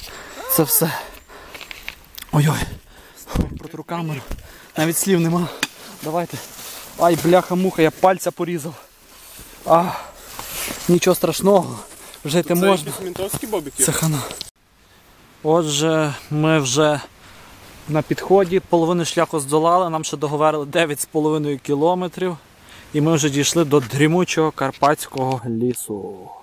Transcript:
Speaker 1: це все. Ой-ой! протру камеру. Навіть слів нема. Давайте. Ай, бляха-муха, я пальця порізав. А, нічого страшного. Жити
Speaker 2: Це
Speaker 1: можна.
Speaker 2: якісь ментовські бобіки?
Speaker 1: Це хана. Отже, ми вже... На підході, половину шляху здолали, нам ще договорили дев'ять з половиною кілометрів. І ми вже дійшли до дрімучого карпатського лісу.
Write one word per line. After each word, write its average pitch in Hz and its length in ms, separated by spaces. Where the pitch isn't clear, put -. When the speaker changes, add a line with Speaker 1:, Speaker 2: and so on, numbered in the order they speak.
Speaker 1:
це - 120
все. 160 280
Ой-ой! 147 280
протру - 240
камеру. 160 380
Навіть 160 200
слів 185 220
нема. 170 280
Давайте. 160 340
Ай, 170 240
бляха-муха, 180 580
я 156 100
пальця 185 400
порізав. 170 420
А, 165 200
нічого 175 280
страшного. 165 640
Жити 160 300
Speaker 2:
Це - 0
Speaker 1:
можна. 180 320
Speaker 2:
якісь 151 180
ментовські 185 420
бобіки? 165 360
Speaker 1:
Це 160 80
хана. 151 280
Отже, 156 680
ми 156 300
вже... 143 420
На 151 120
підході, 185 580
половину 170 460
шляху 165 340
здолали, 165 500
нам 156 140
ще 151 140
договорили 151 480
дев'ять 147 360
з - 40
половиною 151 540
кілометрів. 175 760
І 151 80
ми 160 140
вже 147 140
дійшли 143 360
до 143 140
дрімучого 156 720
карпатського 131 960
лісу. 107 840